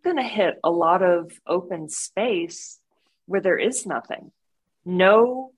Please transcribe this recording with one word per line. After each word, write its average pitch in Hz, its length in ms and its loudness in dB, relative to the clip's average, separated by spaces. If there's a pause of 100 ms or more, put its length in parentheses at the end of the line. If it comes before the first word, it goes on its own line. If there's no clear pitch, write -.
gonna 339 180 0
hit 208 400 0
a 165 80 0
lot 170 320 2
of 175 300 2 (140)
open 175 420 -6
space 180 920 -6 (480)
where 190 140 -2
there 185 180 2
is 247 280 -2
nothing. - 440 -8 (540)
No 220 720 4